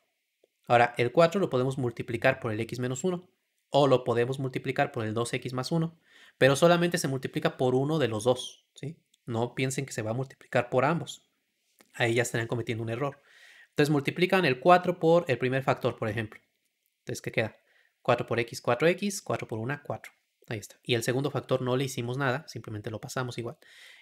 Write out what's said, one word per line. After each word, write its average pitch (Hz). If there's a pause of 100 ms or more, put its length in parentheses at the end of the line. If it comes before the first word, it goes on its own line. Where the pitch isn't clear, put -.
(680)
Ahora, 120
el 120
cuatro 170
lo 165
podemos 131
multiplicar 127
por 113
el 107
x 117
menos 127
uno. 180 (420)
O 139
lo 127
podemos 123
multiplicar 135
por 113
el 107
dos 117
x 123
más 127
uno. 165 (380)
Pero 135
solamente 170
se 165
multiplica 139
por 127
uno 147
de 131
los 107
dos, -
¿sí? 143 (300)
No 120
piensen 135
que 135
se -
va 107
a -
multiplicar -
por 127
ambos. 156 (640)
Ahí 117
ya 120
estarían 117
cometiendo 113
un 113
error. 135 (500)
Entonces 147
multiplican 170
el 127
cuatro 180
por 170
el 123
primer 131
factor, 127
por 117
ejemplo. 107 (600)
Entonces, -
¿qué -
queda? 110 (440)
Cuatro 123
por 113
x, 120
cuatro 131
x, 196
cuatro 117
por 110
una, 131
cuatro. - (340)
Ahí 117
está. -
Y 123
el 117
segundo 135
factor 127
no 127
le 131
hicimos 123
nada, 147
simplemente 110
lo 110
pasamos 127
igual. 117 (440)